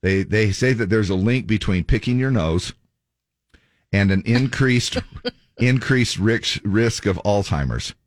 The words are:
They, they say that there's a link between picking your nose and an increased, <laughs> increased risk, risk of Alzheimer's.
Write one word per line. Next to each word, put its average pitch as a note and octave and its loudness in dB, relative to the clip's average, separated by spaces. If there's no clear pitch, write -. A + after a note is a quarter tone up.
They, F#2+ 0
they G#2 0
say B2+ 2
that A2 -2
there's G#2+ 2
a G2 0
link A2+ 0
between F#2+ 0
picking B2 0
your C3 0
nose E2+ 0
and G2 2
an F#2+ 2
increased, B2 0
<laughs> - -18
increased B2+ 0
risk, A2 -2
risk A2 0
of F#2+ 0
Alzheimer's. D#2 -2